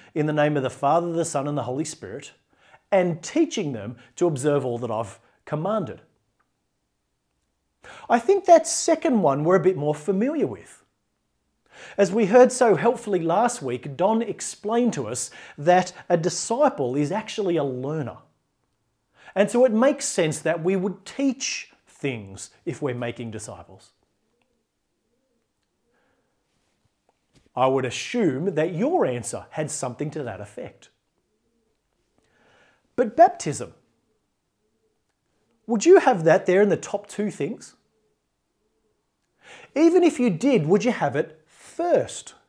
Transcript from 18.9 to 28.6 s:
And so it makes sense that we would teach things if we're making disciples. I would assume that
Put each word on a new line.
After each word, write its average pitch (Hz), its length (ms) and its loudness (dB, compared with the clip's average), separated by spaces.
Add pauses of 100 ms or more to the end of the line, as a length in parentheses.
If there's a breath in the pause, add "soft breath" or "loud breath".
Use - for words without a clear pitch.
And 202 140 2
so 247 140 2
it 247 80 4
makes 262 320 0
sense 156 340 -2
that 160 240 -4
we 190 140 0
would 185 280 -6
teach - 680 -6 (160)
things 104 640 -10 (140 soft breath)
if 143 160 -8
we're 131 140 -4
making 120 380 -8
disciples. 98 580 -16 (3750)
I 127 100 2
would 131 180 2
assume 160 720 -2
that 165 200 -2